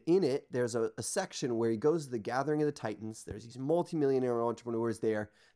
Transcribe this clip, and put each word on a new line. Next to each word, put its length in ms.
in 180
it, 280
there's 240
a, 220
a 60
section 540
where 140
he 60
goes 280
to 60
the 80
Gathering 420
of 40
the 80
Titans. 500
There's 220
these 120
multimillionaire 840
entrepreneurs 580
there. 300